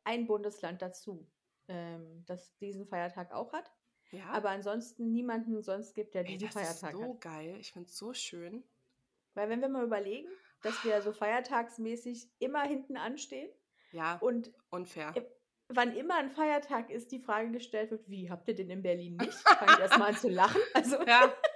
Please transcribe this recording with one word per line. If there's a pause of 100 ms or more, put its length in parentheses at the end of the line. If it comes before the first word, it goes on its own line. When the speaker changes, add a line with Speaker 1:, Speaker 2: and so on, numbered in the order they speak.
Speaker 1:
ein
Bundesland
dazu, (380)
ähm,
das
diesen
Feiertag
auch
hat, (420)
Speaker 2:
Ja?
Speaker 1:
aber
ansonsten
niemanden
sonst
gibt,
der
Speaker 2:
Ey,
Speaker 1:
diesen
Speaker 2:
das (120)
ist (180)
Speaker 1:
Feiertag
Speaker 2:
so
Speaker 1:
hat.
Speaker 2:
geil.
Ich
finde
es
so
schön. (720)
Speaker 1:
Weil
wenn
wir
mal
überlegen, (320)
dass
wir
so
Speaker 2:
<sighs>
Speaker 1:
feiertagsmäßig (100)
immer
hinten
anstehen (440)
Speaker 2:
Ja,
Speaker 1:
und,
äh, (200)
Speaker 2:
unfair. (540)
Speaker 1:
wann
immer
'n
Feiertag
ist,
die
Frage
gestellt
wird:
„Wie,
habt
ihr
den
in
Berlin
nicht?“,
fange
ich
erst
mal
an
zu
lachen.
<laughs>
Also,
<laughs>
Speaker 2:
<laughs>
Ja. (220)